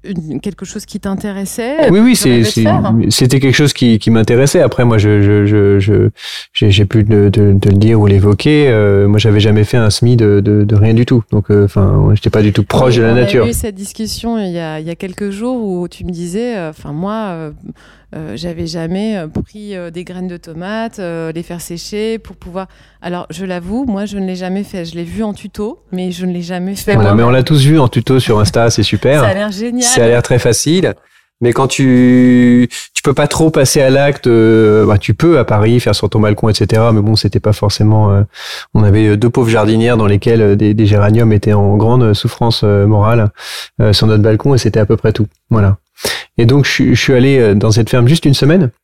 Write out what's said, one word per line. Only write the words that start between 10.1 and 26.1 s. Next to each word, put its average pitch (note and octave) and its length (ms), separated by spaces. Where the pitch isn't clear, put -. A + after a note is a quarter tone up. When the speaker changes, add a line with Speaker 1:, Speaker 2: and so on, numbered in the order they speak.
Speaker 2:
de, G#2 240
de, G#2 240
de G#2+ 140
rien G#2+ 160
du A#2 120
tout. B2 240
Donc, G#2 220
euh, G2+ 140
enfin, G2 480
j'étais G#2+ 160
pas A2 120
du G#2+ 120
tout G#2+ 100
proche B2+ 300
Speaker 1:
Oui, A#2 60
Speaker 2:
de A#2 40
la A2+ 80
Speaker 1:
on A#2 40
Speaker 2:
nature. A#2+ 280
Speaker 1:
a A2+ 60
eu A#3 40
cette G#3+ 220
discussion A3 600
il F#3+ 160
y E3+ 60
a, D#3 200
il D#3 80
y E3+ 40
a E3+ 40
quelques F#3+ 340
jours A#3 320
où F3+ 280
tu - 160
me F3 60
disais, F3+ 440
euh, E3+ 140
enfin, D3+ 240
moi, G3+ 380
euh, D#3+ 200
euh, D#3 220
j'avais E3+ 300
jamais, F3+ 500
euh, D#3+ 100
pris, G#3 480
euh, F3 160
des F3 140
graines F3+ 240
de F3 80
tomates, G3+ 600
euh, E3 340
les E3+ 100
faire F3 160
sécher G#3+ 600
pour G3 180
pouvoir. F#3 300
Alors, F3 300
je E3+ 120
l'avoue, F#3 420
moi, G#3 200
je G3+ 120
ne G3 80
l'ai F#3 120
jamais F#3 260
fait. F#3+ 220
Je E3 100
l'ai E3+ 80
vu F3+ 200
en G#3 100
tuto, G#3+ 580
mais F#3 220